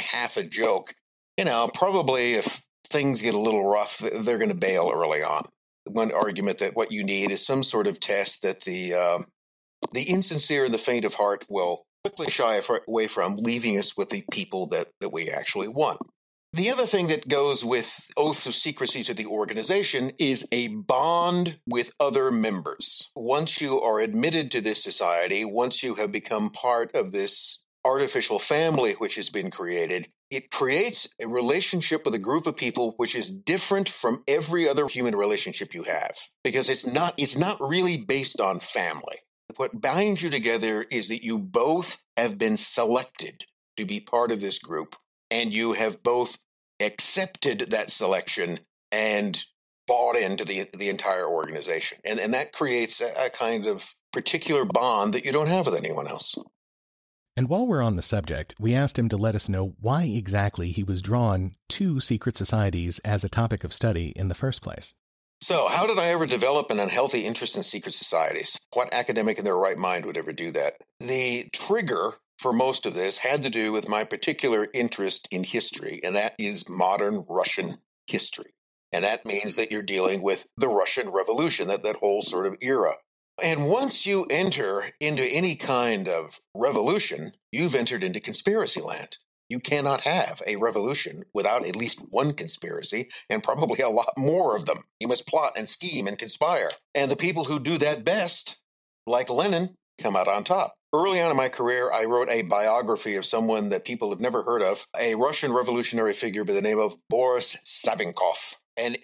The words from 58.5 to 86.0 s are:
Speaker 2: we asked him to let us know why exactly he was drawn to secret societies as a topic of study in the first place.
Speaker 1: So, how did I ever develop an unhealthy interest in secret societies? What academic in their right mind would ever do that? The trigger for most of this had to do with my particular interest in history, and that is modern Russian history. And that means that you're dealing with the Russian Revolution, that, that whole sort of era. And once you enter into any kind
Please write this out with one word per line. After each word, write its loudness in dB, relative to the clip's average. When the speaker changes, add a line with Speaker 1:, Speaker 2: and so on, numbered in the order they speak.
Speaker 2:
we 4
asked 2
him 4
to 0
let 2
us -2
know 0
why 2
exactly 0
he -2
was -2
drawn 2
to 0
secret -2
societies 0
as 0
a -4
topic -2
of -8
study 0
in -2
the -2
first -4
place. -12
Speaker 1:
So, 4
how 2
did 2
I 4
ever 2
develop 2
an 0
unhealthy 0
interest -4
in -2
secret -4
societies? 0
What -2
academic 0
in -2
their 2
right 2
mind 0
would -6
ever -6
do -8
that? -2
The -2
trigger 0
for 0
most 2
of -4
this 0
had 0
to -4
do 0
with -2
my 2
particular 0
interest -2
in -2
history, -4
and -2
that 0
is -4
modern 0
Russian 0
history. -4
And 0
that 0
means -4
that -2
you're -2
dealing 0
with 0
the 0
Russian 2
Revolution, 0
that, 0
that 0
whole 2
sort 0
of -4
era. 2
And 2
once 2
you 0
enter 0
into 0
any 0
kind 0